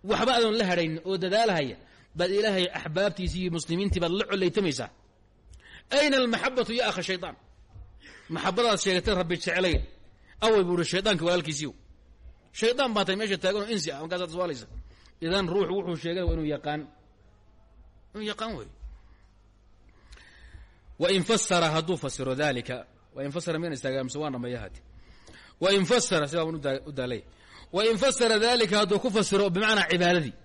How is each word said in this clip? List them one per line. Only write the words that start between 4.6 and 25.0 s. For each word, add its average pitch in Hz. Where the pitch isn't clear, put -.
"Ayna 277
almaxabbatu 247
ya 233
akha 180
shaytaan?" 180
Maxabbadaad 190
sheegatay 190
Rabbi 180
jeclay. 180
Away, 214
buu 175
yidhi, 165
shaydaanka 190
walaalkiisiiw. 156
Shaydaan 247
baa 202
tay 190
meesha 202
taagan 202
oo 214
insi 160
ah, 139
markaasaad 175
iswaalaysa. 160
Idan 180
ruux 180
wuxuu 180
sheegay 170
waa 175
inuu 160
yaqaan. 147
Inuu 214
yaqaan 220
wey. 107
Wa 175
in 190
fassara, 175
hadduu 160
fasiro 131
daalika, 127
wa 135
in 143
fassara 165
miyaan 165
istaagaa 131
mise 127
waan 151
dhammeeya 123
haati? 98